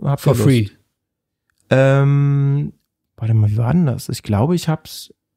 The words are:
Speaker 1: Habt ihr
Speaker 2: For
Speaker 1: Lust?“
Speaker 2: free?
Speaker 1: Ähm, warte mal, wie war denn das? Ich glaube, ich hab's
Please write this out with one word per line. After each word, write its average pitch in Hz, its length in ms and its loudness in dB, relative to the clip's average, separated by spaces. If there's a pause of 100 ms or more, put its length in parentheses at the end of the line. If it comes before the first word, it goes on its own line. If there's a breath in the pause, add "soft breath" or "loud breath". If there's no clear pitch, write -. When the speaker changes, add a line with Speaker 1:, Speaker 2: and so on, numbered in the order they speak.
Speaker 1:
Habt 139 240 -2
ihr 139 80 2
Speaker 2:
For - 0 -
Speaker 1:
Lust?“ 117 100 -2
Speaker 2:
free? 117 240 2 (1000)
Speaker 1:
Ähm, 139 1040 2 (440)
warte 113 160 -2
mal, 107 180 4
wie 104 60 -2
war 117 160 0
denn 175 120 2
das? 117 240 -4
Ich - 140 -8
glaube, 117 320 0
ich 165 120 -4
hab's - 460 -8 (240)